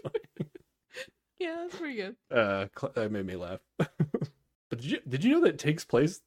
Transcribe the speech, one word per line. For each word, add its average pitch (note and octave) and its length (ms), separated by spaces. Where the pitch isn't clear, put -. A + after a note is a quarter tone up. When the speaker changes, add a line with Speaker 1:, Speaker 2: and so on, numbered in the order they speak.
Speaker 1:
funny. - 460
Speaker 2:
Yeah, E4+ 240
that's F4 140
pretty D4 200
good. G3+ 200
Speaker 1:
Uh, G2+ 360
cl-, - 160
that A2 180
made G2 140
me F#2 100
laugh. F2 240
<laughs> D#3+ 100
But A#2+ 100
did C#3 100
you, C#4+ 160
did C3 180
you B3 80
know E4 100
that D#3+ 120
it C#3+ 40
takes D3+ 260
place, D3 420